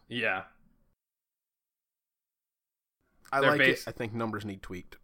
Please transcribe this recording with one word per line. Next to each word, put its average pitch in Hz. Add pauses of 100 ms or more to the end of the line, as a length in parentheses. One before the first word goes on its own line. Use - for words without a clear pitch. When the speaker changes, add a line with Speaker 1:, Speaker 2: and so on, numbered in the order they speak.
Speaker 1:
Yeah. 107 (3000)
Speaker 2:
I 139
Speaker 1:
They're 135
Speaker 2:
like 147
Speaker 1:
based 131
Speaker 2:
it. -
I -
think 113
numbers 110
need 98
tweaked. -